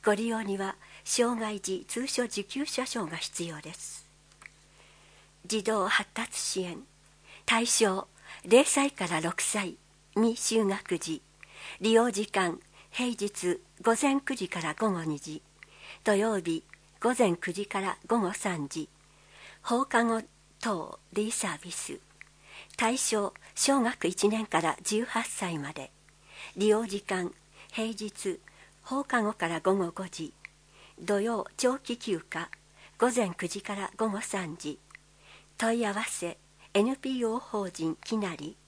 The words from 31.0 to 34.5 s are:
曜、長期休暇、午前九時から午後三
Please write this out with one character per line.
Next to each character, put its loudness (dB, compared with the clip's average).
曜、 0
長 2
期 -6
休 -2
暇、 -6
午 6
前 2
九 -4
時 -6
か -8
ら -6
午 0
後 -2
三 -4